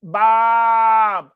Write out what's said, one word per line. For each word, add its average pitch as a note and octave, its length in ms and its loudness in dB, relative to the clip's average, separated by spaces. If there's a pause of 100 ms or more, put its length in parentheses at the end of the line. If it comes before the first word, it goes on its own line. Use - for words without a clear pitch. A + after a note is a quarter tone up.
Bob. A3 1300 0